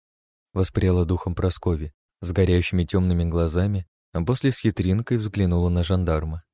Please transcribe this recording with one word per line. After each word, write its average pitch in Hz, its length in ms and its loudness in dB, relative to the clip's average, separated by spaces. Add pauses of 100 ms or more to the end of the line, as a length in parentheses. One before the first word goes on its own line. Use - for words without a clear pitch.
(520)
воспряла 90 540 2
духом 87 300 -2
Прасковья, 85 580 -2 (260)
с 87 140 -6
горящими 90 500 2
тёмными 87 400 0
глазами, 85 640 0 (240)
а 85 140 -2
после 131 260 0
с - 80 -6
хитринкой 107 600 0
взглянула 90 500 0
на 87 120 2
жандарма. 82 600 -2 (100)